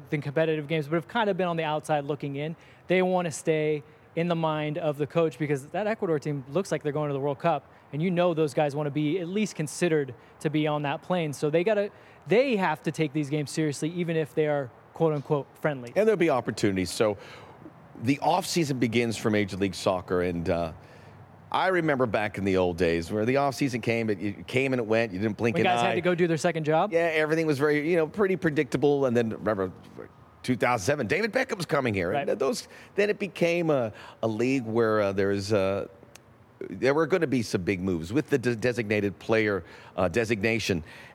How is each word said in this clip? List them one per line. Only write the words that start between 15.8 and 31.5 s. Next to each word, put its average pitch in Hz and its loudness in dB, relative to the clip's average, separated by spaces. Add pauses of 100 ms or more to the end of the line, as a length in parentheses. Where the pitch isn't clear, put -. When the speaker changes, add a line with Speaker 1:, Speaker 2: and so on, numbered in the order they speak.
Speaker 2:
And 202 6
there'll 214 4
be 165 4
opportunities. 104 0
So 107 2 (840)
the 127 0
off-season 156 0
begins 117 2
for - 0
Major 104 0
League 95 -2
Soccer, 90 0
and, 87 -2
uh, 85 0 (800)
I 165 0
remember 156 2
back 107 -2
in 98 -4
the 98 4
old 90 2
days 82 2
where 107 0
the 127 2
off-season 135 0
came, 113 0
it, 98 -2
it 101 -6
came 131 0
and 127 0
it 113 -2
went, 110 2
you 92 -6
didn't 107 -2
blink 113 0
Speaker 1:
When 113 2
Speaker 2:
an 120 4
Speaker 1:
guys 120 2
Speaker 2:
eye. 120 2
Speaker 1:
had 117 0
to 175 0
go 175 2
do 175 2
their 165 2
second 160 -2
job? 160 2
Speaker 2:
Yeah, 165 2
everything 156 2
was 147 2
very, 147 2
you 180 2
know, 160 4
pretty 190 0
predictable. 143 2
And 120 2
then 117 2
remember, 95 -2 (720)
two 127 0
thousand 123 0
seven, 139 0
David 196 0
Beckham's 226 -2